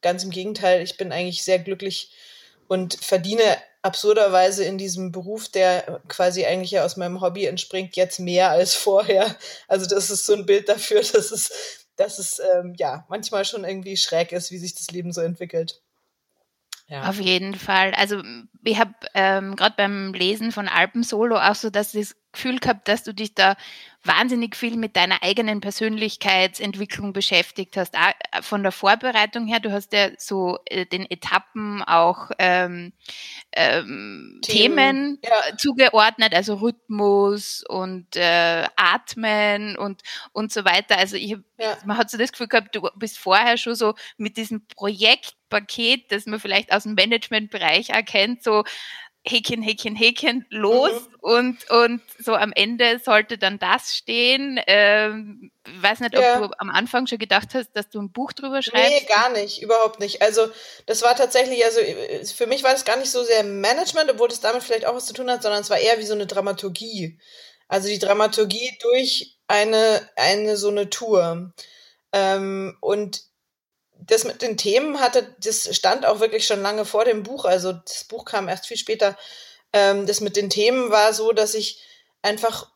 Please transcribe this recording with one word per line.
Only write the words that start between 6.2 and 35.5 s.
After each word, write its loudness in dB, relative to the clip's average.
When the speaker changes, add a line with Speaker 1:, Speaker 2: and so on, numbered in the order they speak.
Speaker 1:
eigentlich -2
ja 2
aus -4
meinem -6
Hobby -2
entspringt, -6
jetzt -2
mehr 2
als 2
vorher. 2
Also 0
das 0
ist -4
so 4
ein -2
Bild 2
dafür, 2
<laughs> -4
dass 2
es, -8
dass -2
es, -8
ähm, 0
ja, -4
manchmal -4
schon -6
irgendwie -8
schräg 0
ist, -6
wie -12
sich -10
das -12
Leben -8
so -6
entwickelt. -6
Ja. -8
Speaker 2:
Auf -4
jeden -2
Fall. 0
Also, 0
m, -16
ich 0
hab, 4
ähm, 0
grad 0
beim -2
Lesen -2
von -6
Alpensolo 0
auch 4
so, -6
dass -4
ich -4
das -20
Gefühl -4
gehabt, -2
dass 0
du -12
dich -10
da 4
wahnsinnig 2
viel -4
mit -4
deiner 2
eigenen -2
Persönlichkeitsentwicklung -2
beschäftigt -2
hast. -4
Auch, 2
äh, -4
von -4
der 0
Vorbereitung 0
her, 0
du -6
hast -6
ja 4
so, -2
äh, -4
den -8
Etappen -4
auch, 2
ähm, 0
ähm, -2
Speaker 1:
Themen. 4
Speaker 2:
Themen, 2
Speaker 1:
Ja. 2
Speaker 2:
äh, -12